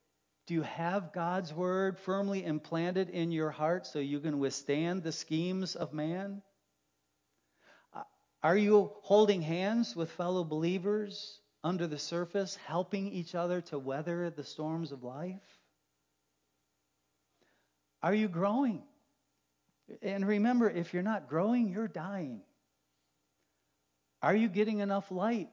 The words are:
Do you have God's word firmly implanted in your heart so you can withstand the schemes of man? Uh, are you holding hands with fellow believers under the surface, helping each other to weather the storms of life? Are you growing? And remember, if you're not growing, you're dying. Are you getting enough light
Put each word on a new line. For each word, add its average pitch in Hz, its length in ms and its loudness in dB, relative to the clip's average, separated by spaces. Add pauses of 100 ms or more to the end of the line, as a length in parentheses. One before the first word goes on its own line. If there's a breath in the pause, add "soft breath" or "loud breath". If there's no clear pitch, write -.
(460)
Do - 60 -6
you 160 100 2
have 170 520 -4
God's 175 380 -2
word 185 460 0
firmly 196 460 -2
implanted 170 640 0
in 170 240 -2
your 156 180 0
heart 160 360 0
so - 140 -4
you 143 200 -2
can 147 180 -2
withstand 151 640 0
the 160 100 -2
schemes 180 640 -2
of 147 180 -6
man? 185 480 -4 (1500 soft breath)
Uh, - 80 -12 (400)
are 170 140 6
you 208 440 8
holding 202 400 6
hands 185 560 0
with 165 140 -2
fellow 180 340 0
believers 185 960 -2 (240)
under 170 220 0
the 151 120 -4
surface, 175 580 -2 (100)
helping 185 420 -2
each 180 260 -6
other 175 280 0
to 156 160 -8
weather 156 500 -2
the 151 160 -8
storms 156 480 -6
of 131 100 -12
life? 156 380 -8 (2500)
Are 180 120 2
you 214 140 2
growing? 202 540 0 (1200)
And 196 240 -2
remember, 220 420 4
if 170 240 -2
you're 180 100 0
not 190 280 -2
growing, 214 400 2
you're 214 180 -4
dying. 165 540 -8 (1800)
Are 160 120 4
you 220 140 4
getting 208 300 2
enough 196 320 -2
light 190 420 -2